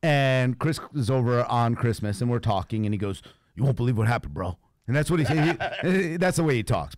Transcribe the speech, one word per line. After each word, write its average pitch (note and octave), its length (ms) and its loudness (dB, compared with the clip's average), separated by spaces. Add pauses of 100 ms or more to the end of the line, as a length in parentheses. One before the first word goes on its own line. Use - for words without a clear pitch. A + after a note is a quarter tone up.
and C3 540 2
Chris D#3+ 220 -2 (160)
is B2 140 0
over B2 360 2
on A#2 300 2
Christmas, G#2 460 -2
and A#2+ 80 0
we're A#2+ 100 0
talking, G#2+ 460 -2
and G#2 80 -2
he G#2+ 40 -2
goes, G2 240 -4 (340)
You A2+ 80 -4
won't C3 140 0
believe A#2+ 200 0
what A2 100 2
happened, A#2 260 -2
bro. F2+ 240 -6 (300)
And B2 80 0
that's D3+ 160 0
what F3 80 2
he, D3+ 60 2
he, E3 920 0
<laughs> - 0 -
that's F3+ 200 2
the E3+ 60 2
way D3 120 2
he A2+ 80 0
talks E2+ 340 -2